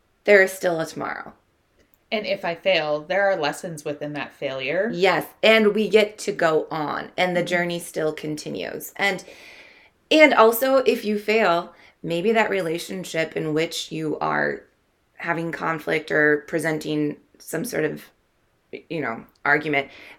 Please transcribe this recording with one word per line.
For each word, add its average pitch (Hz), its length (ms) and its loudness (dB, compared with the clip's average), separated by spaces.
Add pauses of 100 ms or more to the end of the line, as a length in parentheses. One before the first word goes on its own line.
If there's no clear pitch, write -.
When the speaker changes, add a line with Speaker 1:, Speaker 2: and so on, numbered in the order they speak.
(240)
Speaker 1:
there 202 180 8
is 190 100 2
still 170 280 -2
a 160 60 -4
tomorrow. - 480 -10 (800)
Speaker 2:
And 214 140 -4
if 196 180 -4
I 170 100 -4
fail, 156 480 0
there 190 260 0
are 190 80 2
lessons 156 480 -4
within 147 280 -8
that 139 200 -8
failure. 143 600 -4
Speaker 1:
Yes, 175 340 2 (160)
and 214 320 6
we 208 140 0
get 208 300 4
to - 140 -6
go 160 380 0
on, 147 460 -6
and 180 200 0
the 175 40 2
Speaker 2:
Mm-hmm. 175 80 -2
Speaker 1:
journey 175 300 -2
still 156 340 -4
continues. 151 840 -8
And, 196 280 -2 (840)
and 302 240 8
also, 233 440 6
if 247 260 2
you 208 140 -2
fail, 190 560 2 (280)
maybe 170 300 0
that 220 180 2
relationship 170 840 -4
in 156 180 -2
which 165 360 -2
you 156 300 -4
are - 420 -2 (540)
having 165 360 -4
conflict 160 580 -4
or 151 380 2
presenting 156 680 -2 (220)
some 165 260 -8
sort 156 200 -4
of, 151 200 -6 (840)
you 165 100 -4
know, 113 240 -6 (200)
argument, 147 440 0 (300)